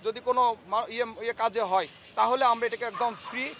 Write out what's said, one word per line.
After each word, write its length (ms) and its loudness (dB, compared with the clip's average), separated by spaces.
যদি 160 -4
কোনো 360 2
মা-, 240 -2
ইয়ে, 320 -4
ইয়ে 100 -4
কাজে 300 0
হয়, 260 2
তাহলে 300 4
আমরা 220 4
এটাকে 180 -4
একদম 300 -2
ফ্রি 460 -8